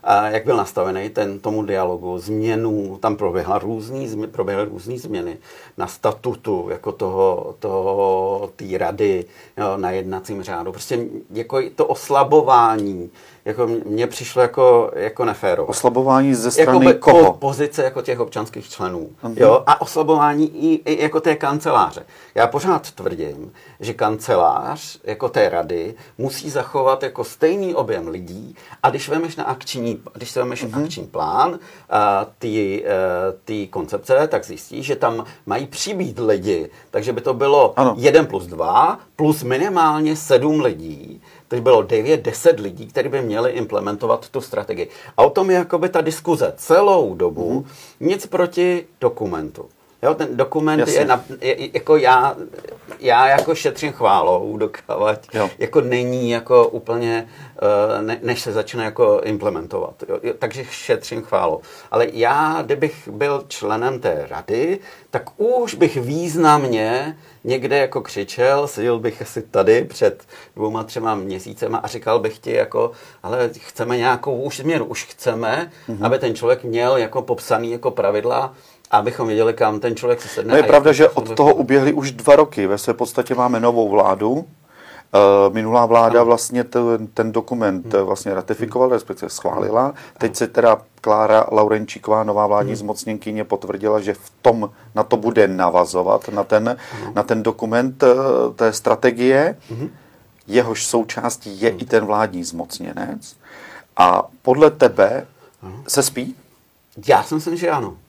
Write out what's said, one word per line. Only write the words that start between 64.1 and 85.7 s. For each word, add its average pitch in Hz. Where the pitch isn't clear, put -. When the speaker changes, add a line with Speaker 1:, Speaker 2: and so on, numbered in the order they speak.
Speaker 1:
rady, 135
tak -
už 240
bych 160
významně 143
někde 127
jako 131
křičel, 131
seděl 117
bych 113
asi 113
tady 110
před -
dvouma, 107
třema 113
měsícema 101
a -
říkal 113
bych 107
ti 120
jako, 117
"Ale 117
chceme 120
nějakou 123
už 147
změnu, 143
už -
chceme, 123
Speaker 2:
Mhm. 104
Speaker 1:
aby 131
ten 117
člověk 123
měl 123
jako 120
popsaný 117
jako 120
pravidla, 117
abychom 117
věděli, 110
kam 107
ten 117
člověk 120
se -
sedne." 107
Speaker 2:
No 135
je 151
Speaker 1:
a -
Speaker 2:
pravda, 147
Speaker 1:
jak 139
Speaker 2:
že 156
Speaker 1:
to -
Speaker 2:
od -
Speaker 1:
funguje. 113
Speaker 2:
toho 147
uběhly 135
už 139
dva 143
roky. 110
Ve 101
své 117
podstatě 123
máme 123
novou 117
vládu. 104
Eh, 101
minulá 113